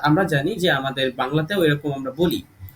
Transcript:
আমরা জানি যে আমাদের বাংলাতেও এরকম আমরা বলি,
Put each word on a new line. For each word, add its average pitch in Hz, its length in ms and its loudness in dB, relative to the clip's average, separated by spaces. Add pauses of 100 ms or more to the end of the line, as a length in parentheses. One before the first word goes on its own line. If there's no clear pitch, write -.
আমরা 156 200 4
জানি 160 320 0
যে 170 160 2
আমাদের 135 400 -2
বাংলাতেও 151 520 -2
এরকম 147 280 0
আমরা 135 260 -6
বলি, 156 240 0 (340)